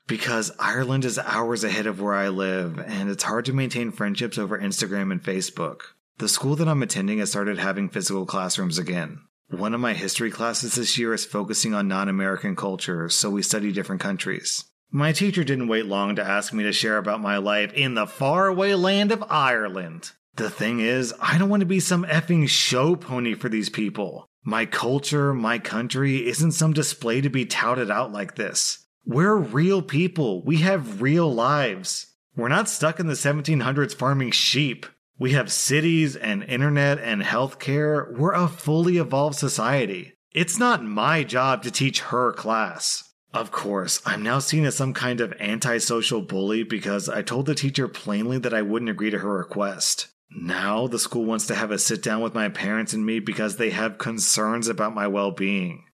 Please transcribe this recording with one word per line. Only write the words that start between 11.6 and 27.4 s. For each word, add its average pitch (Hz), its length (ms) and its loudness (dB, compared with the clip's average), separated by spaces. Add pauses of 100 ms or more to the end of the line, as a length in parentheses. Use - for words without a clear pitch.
on 101 140 0
non-American 95 680 -2
culture, 90 540 -4
so 104 200 0
we 101 120 0
study 104 280 0
different 95 300 -4
countries. - 640 -4 (280)
My 147 200 2
teacher 180 320 2
didn't 127 240 0
wait 110 180 2
long 101 300 0
to 101 100 -2
ask 101 260 0
me 107 120 0
to 104 80 2
share 107 260 2
about 104 220 -2
my 101 180 0
life 104 340 2
in 131 220 0
the 107 140 0
faraway 185 680 2
land 196 380 4
of 233 180 -2
Ireland. 104 800 0 (240)
The 107 160 -2
thing 117 300 -2
is, 120 400 0
I 147 180 4
don't 196 100 4
want 202 120 4
to 185 60 2
be 185 120 2
some 175 260 2
effing 160 440 4
show 147 480 4
pony 120 380 -2
for 123 140 -4
these 110 200 0
people. 98 580 -4 (160)
My 113 240 0
culture, 143 640 0
my 117 280 0
country, 131 680 0
isn't 151 260 2
some 160 200 2
display 135 480 0
to 139 80 2
be 127 160 0